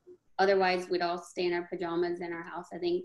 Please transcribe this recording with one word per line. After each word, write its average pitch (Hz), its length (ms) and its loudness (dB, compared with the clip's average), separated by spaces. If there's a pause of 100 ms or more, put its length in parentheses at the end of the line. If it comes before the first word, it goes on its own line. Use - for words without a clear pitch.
(380)
Otherwise, 190 500 4
we'd 175 140 0
all 175 160 0
stay - 260 -6
in 175 80 2
our 175 180 -4
pajamas 175 520 -2
in 170 100 -8
our 170 100 -8
house, 165 300 -12
I 170 60 -10
think, 175 260 0